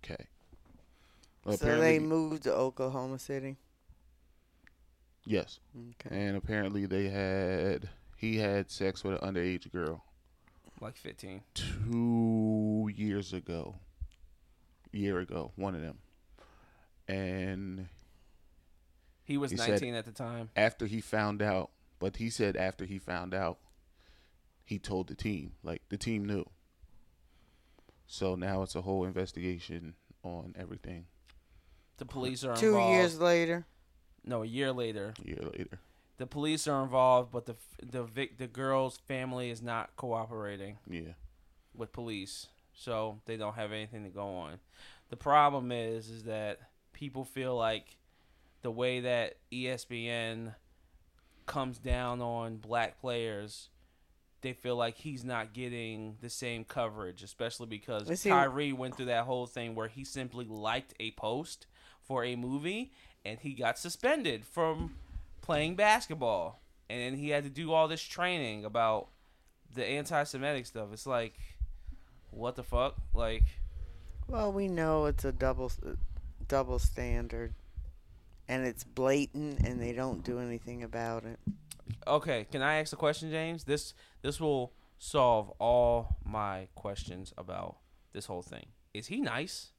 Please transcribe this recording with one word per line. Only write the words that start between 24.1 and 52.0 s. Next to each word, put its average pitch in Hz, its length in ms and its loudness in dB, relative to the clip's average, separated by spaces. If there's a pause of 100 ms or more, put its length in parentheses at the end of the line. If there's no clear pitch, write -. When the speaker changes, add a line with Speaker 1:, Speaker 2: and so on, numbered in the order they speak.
Speaker 1:
he 104 160 -6
told 92 280 -2
the - 80 -8
team. 98 380 -4 (100)
Like, 82 260 -6
the 104 80 -4
team 107 280 -2
knew. 101 200 0 (1600)
So 92 300 0
now 95 280 0
it's 95 120 -6
a 95 60 -2
whole 95 240 2
investigation 87 920 -4 (280)
on 87 340 -8
everything. 87 480 -12 (920)
Speaker 3:
The 135 80 -10
police 127 380 -4
are 123 120 0
Speaker 2:
Two 220 200 6
Speaker 3:
involved. 190 180 8
Speaker 2:
years 175 260 6
later? 170 460 4 (580)
Speaker 3:
No, 117 200 -2
a - 20 -4
year 131 260 0
later. 113 420 -2 (100)
Speaker 1:
A - 40 -10
year - 140 -6
later. - 380 -8 (380)
Speaker 3:
The 127 100 -8
police 151 400 0
are 139 160 2
involved, 127 480 6
but 120 140 -4
the 120 80 -8
f-, - 380 -16
the 123 120 -4
vic-, 113 340 -6
the 131 100 -6
girl's 135 500 0 (100)
family 127 440 -4
is 113 100 -8
not 117 340 -4
cooperating 107 840 -4 (120)
Speaker 1:
Yeah. 82 240 -6 (600)
Speaker 3:
with 117 180 -10
police, 107 540 -8 (260)
so 110 520 -4
they 113 120 -6
don't 107 180 -4
have 107 160 -4
anything 107 320 -8
to 98 60 -10
go 98 260 -6
on. 85 240 -8 (500)
The 117 60 -10
problem 143 560 6
is, 113 380 -4
is 113 140 -12
that 107 360 -4 (320)
people 135 320 -8
feel 127 320 -2
like 113 420 0 (680)
the 123 80 -2
way 127 300 2
that 120 340 2 (180)
E 127 160 -2
S 127 160 -4
P 117 240 -4
N 113 460 -2 (880)
comes 131 320 -4
down 123 440 0